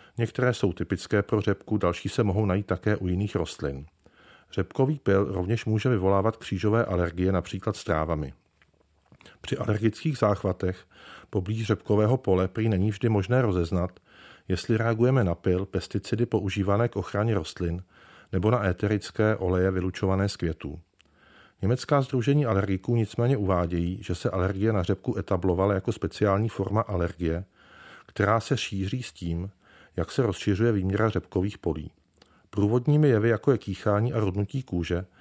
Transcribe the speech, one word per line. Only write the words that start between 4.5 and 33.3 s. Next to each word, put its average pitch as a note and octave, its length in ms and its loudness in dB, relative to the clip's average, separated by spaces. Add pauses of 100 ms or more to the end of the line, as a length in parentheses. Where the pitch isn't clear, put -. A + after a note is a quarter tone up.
Řepkový C3+ 480 0
pyl G2 260 2
rovněž F#2+ 400 -2
může A2 240 0
vyvolávat G2 480 2
křížové G#2+ 480 0
alergie, F2+ 460 0
například F#2+ 440 -4
s - 80 -12
trávami. D#2 500 -2 (1080)
Při - 160 -6
alergických A2+ 600 -2
záchvatech G2 680 0 (440)
poblíž G#2+ 380 -4
řepkového G#2+ 500 2
pole F#2 300 2
prý A2+ 220 -2
není G#2 220 2
vždy G#2+ 180 -2
možné G#2+ 320 2
rozeznat, F2+ 580 -2 (480)
jestli G#2 300 0
reagujeme A#2 460 2
na F2 120 2
pyl, F#2 300 0
pesticidy G#2+ 600 -4
používané G2+ 640 0
k - 80 -10
ochraně G#2 380 -2
rostlin F2 500 -4 (480)
nebo F#2+ 200 2
na A2+ 140 2
éterické G#2 680 0
oleje F#2 360 0
vylučované F#2+ 580 0
z - 80 -8
květů. D#2+ 420 -6 (800)
Německá B2+ 400 2
sdružení C3+ 440 2
alergiků G2 500 0
nicméně A#2 420 2
uvádějí, F2 680 0
že F2+ 120 -4
se - 140 -4
alergie G2 440 0
na F#2+ 100 0
řepku G2+ 340 -2
etablovala F#2+ 560 2
jako F#2+ 180 -2
speciální G#2 580 0
forma G2 320 -2
alergie, E2+ 640 -2 (600)
která G#2+ 340 2
se B2 180 -2
šíří G2 460 -6
s - 80 -14
tím, F2 380 -6 (460)
jak E2+ 160 -2
se - 100 2
rozšiřuje G#2+ 500 0
výměra G2+ 380 2
řepkových G2 480 -2
polí. D#2 340 -4 (580)
Průvodními B2 600 4
jevy, A2+ 200 4
jako A2+ 220 2